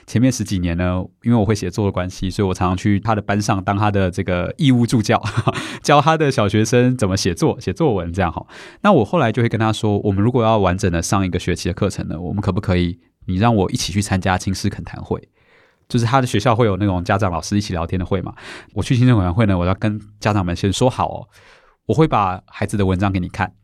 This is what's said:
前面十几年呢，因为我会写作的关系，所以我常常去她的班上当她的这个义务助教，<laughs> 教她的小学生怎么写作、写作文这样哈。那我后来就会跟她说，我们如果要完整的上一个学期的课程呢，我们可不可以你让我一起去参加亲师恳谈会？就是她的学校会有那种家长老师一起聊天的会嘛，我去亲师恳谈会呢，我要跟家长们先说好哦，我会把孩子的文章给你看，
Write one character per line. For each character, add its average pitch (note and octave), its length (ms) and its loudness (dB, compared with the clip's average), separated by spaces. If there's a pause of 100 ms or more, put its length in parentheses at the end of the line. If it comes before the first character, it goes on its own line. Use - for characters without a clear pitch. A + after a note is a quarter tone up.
前 - 120 0
面 B2+ 120 4
十 A2 120 -2
几 G2 140 -2
年 F2 180 0
呢， F2+ 240 0 (220)
因 A#2 100 0
为 A#2+ 60 4
我 G2+ 80 2
会 G#2+ 80 2
写 F#2 160 -2
作 G#2 160 -2
的 F#2+ 60 0
关 F2+ 180 -4
系， F#2+ 180 -6
所 G2 160 -2
以 F#2+ 40 2
我 F#2 40 0
常 F2+ 160 0
常 F#2 80 2
去 G2+ 240 2
她 A2+ 140 -2
的 G#2 80 -2
班 G2+ 180 0
上 G2+ 240 -2
当 G2+ 140 -2
她 G#2 140 0
的 G2 180 2
这 F#2+ 140 -4
个 F2 340 -2
义 C3+ 140 4
务 A#2+ 120 4
助 A2+ 160 0
教， G#2+ 220 0 (280)
<laughs> - 340 -8
教 D3 180 6
她 D#3+ 160 2
的 D3+ 140 2
小 G#2 180 2
学 G#2+ 160 2
生 B2 320 2
怎 A#2 100 0
么 F#2 80 0
写 F2+ 200 0
作、 C#3 260 0
写 F#2+ 100 -4
作 C#3 220 0
文 E2+ 180 -4
这 F2+ 80 -6
样 E2+ 120 2
哈。 - 120 -8 (380)
那 G#3 100 4
我 B2 140 4
后 F3+ 140 0
来 A2+ 120 2
就 A#2+ 120 0
会 A#2 40 2
跟 A2 120 -2
她 A2 120 2
说， G#2 280 0
我 G#2 120 0
们 G2 120 2
如 A#2+ 80 4
果 B2 120 2
要 A2 140 4
完 F#2 180 2
整 F#2 160 0
的 E2+ 120 -2
上 G2 200 0
一 F#2 60 -2
个 F2 80 -4
学 E2+ 180 -2
期 - 140 -6
的 F2 40 -4
课 - 140 -2
程 - 200 -6
呢， E2+ 120 -8
我 F2 140 -8
们 G2+ 80 -4
可 G2 100 -2
不 F2+ 80 0
可 F#2+ 160 -2
以 F2 240 0 (280)
你 F#2 80 -2
让 A2+ 200 2
我 F#2+ 140 2
一 - 60 -6
起 - 180 -4
去 G2+ 80 0
参 G2 180 0
加 F#2 200 0
亲 G2 120 -4
师 G2 180 -2
恳 E2 140 -12
谈 - 200 -14
会？ - 260 -8 (580)
就 B2 120 0
是 A#2 60 0
她 C3 140 2
的 B2+ 60 0
学 A#2 140 0
校 A2+ 160 2
会 A#2+ 100 2
有 F#2+ 120 0
那 G2+ 100 0
种 F2+ 160 -2
家 G2+ 120 0
长 F#2+ 160 0
老 E2 80 -2
师 - 160 -4
一 G#2 60 2
起 G2 120 -6
聊 E2+ 120 -2
天 F2+ 140 -4
的 F2 40 -2
会 F#2+ 200 -2
嘛， - 100 -8 (400)
我 G#2 80 -4
去 B2 160 2
亲 B2 100 6
师 B2+ 60 6
恳 G#2 80 4
谈 F2+ 100 2
会 G#2+ 140 2
呢， G2 100 4
我 F2 120 0
要 F#2+ 80 0
跟 G#2+ 260 -4 (180)
家 G#2+ 140 0
长 G2 100 2
们 F2 120 -2
先 G2 180 0
说 B2 160 2
好 - 180 -4
哦， - 220 -12 (560)
我 A2+ 80 0
会 D3+ 140 4
把 G2 400 0
孩 - 180 -6
子 A2+ 100 -6
的 G2 120 2
文 F#2 100 0
章 G2 140 0
给 F#2+ 80 -2
你 F2 100 -6
看， - 240 -4 (100)